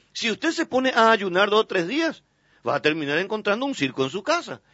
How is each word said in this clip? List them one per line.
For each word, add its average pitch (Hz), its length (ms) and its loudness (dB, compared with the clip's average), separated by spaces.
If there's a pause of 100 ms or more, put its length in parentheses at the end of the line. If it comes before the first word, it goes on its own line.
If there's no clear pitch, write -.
(120)
si 226 180 -4
usted 285 200 -2
se 320 160 -2
pone 254 240 0
a 226 220 4
ayunar 202 380 2
dos 214 100 4
o 214 60 0
tres 170 220 -2
días, 302 360 -4 (420)
va 120 80 0
a 139 80 -2
terminar 151 360 0
encontrando 208 460 -2
un 277 100 -4
circo 135 300 -2
en 131 60 -2
su 185 120 -6
casa. 294 380 -4 (140)